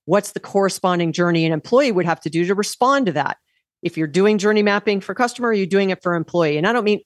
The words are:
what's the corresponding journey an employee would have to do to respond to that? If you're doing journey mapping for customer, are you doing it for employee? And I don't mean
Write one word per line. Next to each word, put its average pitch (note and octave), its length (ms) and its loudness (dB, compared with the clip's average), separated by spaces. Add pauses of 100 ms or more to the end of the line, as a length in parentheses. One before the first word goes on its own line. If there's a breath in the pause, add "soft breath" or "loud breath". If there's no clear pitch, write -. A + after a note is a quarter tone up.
what's G3+ 300 0
the - 80 -10
corresponding F3+ 720 -2
journey E3+ 320 2
an D#3+ 80 0
employee A#3+ 400 2
would F3+ 120 0
have E3 160 -2
to E3 80 -6
do E3 140 0
to F#3 120 0
respond B3 500 0
to F3 80 0
that? - 240 -2 (440)
If E3 140 -6
you're D#3+ 120 -2
doing G3 320 2
journey G#3 220 2
mapping G3+ 380 0
for F#3+ 160 -8
customer, A#3+ 340 -2
are A3+ 40 0
you G3 120 0
doing F#3+ 260 2
it F3+ 120 -6
for F3 120 0
employee? E3 420 0
And D#3+ 100 0
I A3+ 60 2
don't A#3+ 100 0
mean G#3 220 2